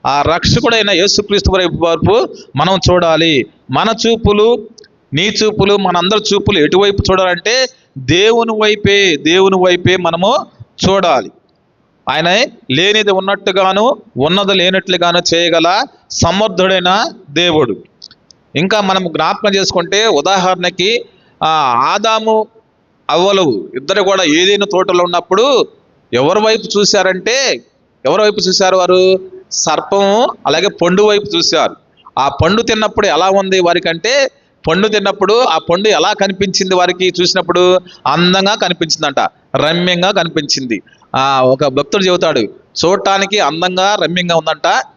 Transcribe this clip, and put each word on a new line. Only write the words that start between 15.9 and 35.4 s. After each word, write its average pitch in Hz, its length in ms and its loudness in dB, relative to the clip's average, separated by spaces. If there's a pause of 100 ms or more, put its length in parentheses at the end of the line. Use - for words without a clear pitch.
సమర్థుడైన 185 920 0 (240)
దేవుడు. 151 540 0 (720)
ఇంకా 196 260 0
మనం 190 260 -2
జ్ఞాపకం 180 480 -2
చేసుకుంటే 196 520 -2
ఉదాహరణకి, 180 960 0 (380)
ఆ, 156 40 0 (460)
ఆదాము 220 540 0 (640)
అవ్వలు 165 680 0
ఇద్దరు 175 260 -2
కూడా 190 220 0
ఏదైనా 190 480 2
తోటలో 180 320 0
ఉన్నప్పుడు 185 640 0 (460)
ఎవరి 151 260 2
వైపు 220 400 0
చూశారంటే, 190 840 0 (440)
ఎవరి 175 160 2
వైపు 214 180 0
చూశారు 185 380 0
వారు? 185 420 2 (320)
సర్పము 202 760 0 (200)
అలాగే 165 200 0
పండు 185 360 0
వైపు 208 340 0
చూశారు. 156 380 0 (440)
ఆ 139 240 -2
పండు 202 180 2
తిన్నప్పుడు 214 460 -2
ఎలా 170 220 2
ఉంది 190 300 0
వారికంటే, 175 720 0 (380)
పండు 190 180 2
తిన్నప్పుడు 202 460 0
ఆ 233 240 2